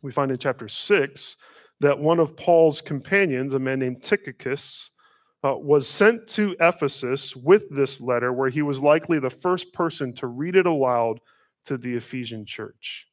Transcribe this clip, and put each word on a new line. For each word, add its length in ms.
We 120
find 180
in 60
chapter 320
six 640
that 180
one 180
of 200
Paul's 420
companions, 720
a 60
man 200
named 220
Tychicus, 880
uh, 140
was 280
sent 420
to 340
Ephesus 760
with 360
this 280
letter, 320
where 180
he 120
was 180
likely 400
the 100
first 440
person 400
to 140
read 280
it 100
aloud 540
to 120
the 160
Ephesian 520
church. 680